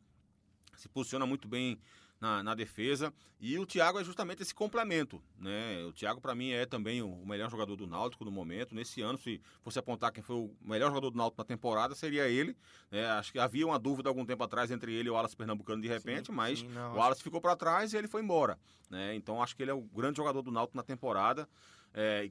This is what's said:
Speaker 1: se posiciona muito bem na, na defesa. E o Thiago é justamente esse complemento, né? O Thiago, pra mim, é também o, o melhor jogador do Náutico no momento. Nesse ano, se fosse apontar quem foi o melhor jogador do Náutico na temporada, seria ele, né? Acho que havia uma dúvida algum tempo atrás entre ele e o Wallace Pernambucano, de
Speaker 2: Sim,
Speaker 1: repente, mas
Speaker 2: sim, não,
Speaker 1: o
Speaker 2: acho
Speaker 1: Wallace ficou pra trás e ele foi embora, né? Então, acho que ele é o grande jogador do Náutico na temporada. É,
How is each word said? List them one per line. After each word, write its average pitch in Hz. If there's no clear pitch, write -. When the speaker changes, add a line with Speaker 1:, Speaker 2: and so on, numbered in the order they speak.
Speaker 1:
se -
posiciona 131
muito 135
bem 123
na, 107
na 110
defesa. 123
E 127
o 190
Thiago 277
é 240
justamente 202
esse -
complemento, 196
né? 98
O 85
Thiago, 110
pra 131
mim, 127
é 123
também 120
o, 107
o 90
melhor 104
jogador 104
do 101
Náutico 107
no 101
momento. 98
Nesse 117
ano, 117
se -
fosse 127
apontar 117
quem 113
foi 120
o 110
melhor 110
jogador 135
do 117
Náutico 113
na 110
temporada, 120
seria 143
ele, 139
né? 107
Acho 104
que 131
havia 127
uma 151
dúvida 135
algum 127
tempo 120
atrás 117
entre 117
ele 120
e 117
o -
Wallace 113
Pernambucano, 110
de 113
Speaker 2:
Sim, 117
Speaker 1:
repente, 117
mas 120
Speaker 2:
sim, 120
não, 120
Speaker 1:
o 120
Speaker 2:
acho 107
Speaker 1:
Wallace 120
ficou 170
pra 175
trás 180
e 214
ele 208
foi 220
embora, 156
né? 98
Então, 110
acho 123
que 139
ele 135
é -
o 135
grande 117
jogador 139
do 123
Náutico 117
na 120
temporada. 123
É, 104